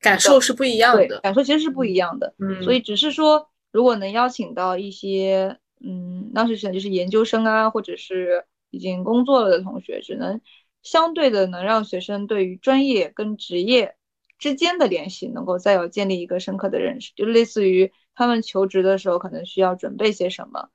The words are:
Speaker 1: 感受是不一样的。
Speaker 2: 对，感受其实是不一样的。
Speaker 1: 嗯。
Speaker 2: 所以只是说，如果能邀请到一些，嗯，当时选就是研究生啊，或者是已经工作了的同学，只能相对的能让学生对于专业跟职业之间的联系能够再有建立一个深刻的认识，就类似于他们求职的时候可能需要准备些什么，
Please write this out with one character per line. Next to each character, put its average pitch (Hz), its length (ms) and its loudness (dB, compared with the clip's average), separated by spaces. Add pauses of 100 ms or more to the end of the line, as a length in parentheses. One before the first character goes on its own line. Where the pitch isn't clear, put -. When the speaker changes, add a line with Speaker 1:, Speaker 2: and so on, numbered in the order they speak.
Speaker 1:
感 190 180 4
受 277 220 8
是 254 120 2
不 262 120 -2
一 240 140 0
样 233 180 6
的。 196 100 6
Speaker 2:
对， - 140 -8
感 196 120 0
受 226 120 4
其 269 80 0
实 302 80 4
是 311 100 -2
不 262 140 -4
一 196 100 -2
样 175 240 0
的。 - 220 -6
Speaker 1:
嗯。 190 240 -6
Speaker 2:
所 233 80 2
以 254 80 2
只 214 160 -6
是 294 160 0
说， 302 360 2 (220)
如 233 140 2
果 247 100 4
能 196 160 -6
邀 240 180 0
请 214 260 -8
到 185 220 -2
一 196 140 -8
些， 190 640 -2 (280)
嗯， 180 500 -10
当 226 140 2
时 226 80 -2
选 202 160 -8
就 185 80 -6
是 202 80 -8
研 185 200 -2
究 214 160 2
生 226 200 0
啊， 220 260 2
或 220 100 -4
者 180 160 -10
是 180 480 -4 (260)
已 190 100 -12
经 185 240 -6
工 233 200 2
作 254 200 4
了 196 60 4
的 180 120 4
同 190 180 -10
学， - 220 -10
只 - 140 -12
能 190 240 -6 (420)
相 330 320 2
对 302 160 2
的 196 160 2
能 180 180 -8
让 220 200 0
学 185 160 -8
生 202 260 -8
对 202 180 0
于 185 120 -6
专 269 280 2
业 220 300 0
跟 214 220 -6
职 175 260 -4
业 226 320 2 (420)
之 294 200 -4
间 339 220 -2
的 285 100 2
联 170 200 -4
系 - 200 -12
能 - 160 -10
够 180 160 -4
再 202 140 2
有 175 120 0
建 196 220 -4
立 185 120 -2
一 175 60 -8
个 180 140 -4
深 190 160 -8
刻 196 120 -4
的 185 120 -2
认 190 200 -4
识， - 140 -18
就 202 100 -4
类 226 200 4
似 214 260 0
于 185 220 4 (240)
他 240 100 0
们 233 160 2
求 190 240 -2
职 190 160 0
的 190 160 2
时 190 100 -6
候 175 80 2
可 180 140 -8
能 165 160 -10
需 - 140 -4
要 185 160 2
准 196 200 -10
备 214 140 0
些 196 180 -2
什 - 200 -10
么， - 260 -12